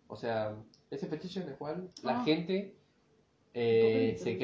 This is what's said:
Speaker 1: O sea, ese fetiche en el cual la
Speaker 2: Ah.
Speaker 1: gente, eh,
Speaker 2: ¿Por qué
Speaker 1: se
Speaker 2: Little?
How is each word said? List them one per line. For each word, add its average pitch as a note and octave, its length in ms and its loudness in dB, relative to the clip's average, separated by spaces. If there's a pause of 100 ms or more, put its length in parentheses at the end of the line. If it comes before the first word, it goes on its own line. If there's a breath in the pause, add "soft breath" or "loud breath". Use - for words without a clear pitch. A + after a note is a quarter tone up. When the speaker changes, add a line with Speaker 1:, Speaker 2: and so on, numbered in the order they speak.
Speaker 1:
O G#2+ 80 -12
sea, A2 400 -4 (340)
ese C#3 180 -6
fetiche E3+ 340 -6
en D3+ 80 -8
el C3+ 80 -12
cual E3 340 -8 (120)
la B2+ 180 0
Speaker 2:
Ah. - 20 -4
Speaker 1:
gente, F3 520 0 (800)
eh, A#2 280 4
Speaker 2:
¿Por A2 100 8
qué - 260 2
Speaker 1:
se - 140 -2
Speaker 2:
Little? - 120 -2